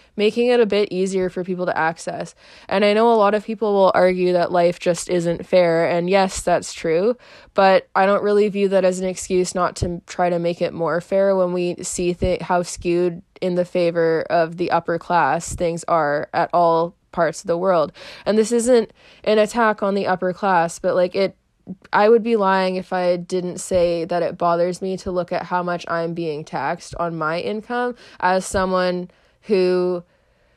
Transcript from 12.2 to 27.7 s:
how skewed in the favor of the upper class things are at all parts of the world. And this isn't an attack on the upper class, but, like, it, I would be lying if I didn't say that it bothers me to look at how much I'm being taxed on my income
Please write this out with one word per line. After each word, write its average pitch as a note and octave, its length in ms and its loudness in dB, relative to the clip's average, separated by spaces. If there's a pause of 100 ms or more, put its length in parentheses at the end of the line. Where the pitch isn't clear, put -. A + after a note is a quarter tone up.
how F3+ 200 0
skewed F3 600 -4 (180)
in F#3 140 -2
the F3 100 0
favor E3+ 640 0
of E3+ 300 0
the F3 120 -4
upper E3+ 280 -2
class E3 560 0
things E3+ 340 -4
are D3+ 460 0
at - 180 0
all E3+ 420 2 (160)
parts E3+ 300 -2
of - 60 -16
the E3+ 100 0
world. F3 340 2 (360)
And G#3 100 0
this A3 160 2
isn't A#3+ 400 2 (320)
an G#3+ 140 2
attack G#3+ 440 2
on G3 120 0
the G3+ 120 -2
upper F3+ 280 -2
class, F3 440 0
but, F3+ 160 -2
like, F3+ 200 0
it, F#3+ 240 -2 (520)
I G#3 200 4
would A#3 120 6
be A3+ 140 0
lying F#3+ 400 2
if F#3 160 -8
I F3+ 240 0
didn't F3+ 440 -6
say E3+ 440 0
that F3 180 -2
it E3+ 140 -4
bothers F3 460 0
me F#3+ 160 -6
to G3 120 -10
look F3+ 220 -4
at E3+ 140 -6
how F3+ 160 -4
much F3 260 -6
I'm E3+ 240 -4
being D#3+ 320 -6
taxed D#3 560 -8
on E3+ 160 -6
my D#3+ 240 -4
income A#3+ 540 -6 (260)